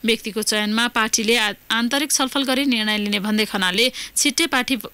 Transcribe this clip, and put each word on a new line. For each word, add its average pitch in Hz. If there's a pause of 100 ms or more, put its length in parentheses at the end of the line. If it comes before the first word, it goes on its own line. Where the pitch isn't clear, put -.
व्यक्तिको 220
चयनमा 214
पार्टीले 226
आ-, 214 (140)
आन्तरिक 240
छलफल 277
गरी 277
निर्णय 214
लिने 208
भन्दै 214
खनालले 202 (240)
छिट्टै 294
पार्टी 262 (180)